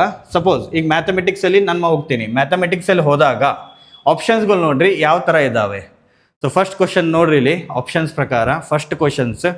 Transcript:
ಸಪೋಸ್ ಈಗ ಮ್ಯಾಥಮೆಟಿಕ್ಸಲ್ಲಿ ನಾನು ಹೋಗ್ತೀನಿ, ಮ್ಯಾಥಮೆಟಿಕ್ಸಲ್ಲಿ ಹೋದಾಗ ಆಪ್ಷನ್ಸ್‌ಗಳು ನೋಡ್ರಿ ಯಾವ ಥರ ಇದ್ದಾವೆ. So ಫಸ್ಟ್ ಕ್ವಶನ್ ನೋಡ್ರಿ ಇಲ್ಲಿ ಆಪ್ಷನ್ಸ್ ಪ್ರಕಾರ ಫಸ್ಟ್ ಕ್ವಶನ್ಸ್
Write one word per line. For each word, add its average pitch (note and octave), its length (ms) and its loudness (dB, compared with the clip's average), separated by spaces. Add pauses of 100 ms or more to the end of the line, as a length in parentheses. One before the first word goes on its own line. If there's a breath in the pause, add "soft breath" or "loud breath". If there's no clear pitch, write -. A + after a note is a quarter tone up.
(340)
ಸಪೋಸ್ E3 420 -2
ಈಗ D#3+ 120 -2
ಮ್ಯಾಥಮೆಟಿಕ್ಸಲ್ಲಿ F#3 720 0
ನಾನು F3 280 0
ಹೋಗ್ತೀನಿ, C#3+ 400 -2
ಮ್ಯಾಥಮೆಟಿಕ್ಸಲ್ಲಿ F3 720 0
ಹೋದಾಗ C#3+ 420 2 (640 loud breath)
ಆಪ್ಷನ್ಸ್‌ಗಳು G3+ 540 2
ನೋಡ್ರಿ D#3+ 400 2
ಯಾವ D#3 180 4
ಥರ F3 160 0
ಇದ್ದಾವೆ. A2+ 440 0 (640)
So C#3+ 60 -2
ಫಸ್ಟ್ F#3 260 0
ಕ್ವಶನ್ E3+ 360 0
ನೋಡ್ರಿ E3 260 4
ಇಲ್ಲಿ D3+ 300 0
ಆಪ್ಷನ್ಸ್ D3+ 460 -4
ಪ್ರಕಾರ B2+ 460 0
ಫಸ್ಟ್ D3+ 360 -4
ಕ್ವಶನ್ಸ್ C#3 500 -2 (120)